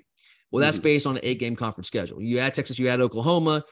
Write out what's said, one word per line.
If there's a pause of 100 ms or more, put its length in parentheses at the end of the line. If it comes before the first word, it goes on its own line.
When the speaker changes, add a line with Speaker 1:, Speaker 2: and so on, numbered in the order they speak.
(500)
Speaker 1:
Well,
that's
Speaker 2:
Mm-hmm.
Speaker 1:
based
on
an
eight-game
conference
schedule.
You
add
Texas,
you
add
Oklahoma,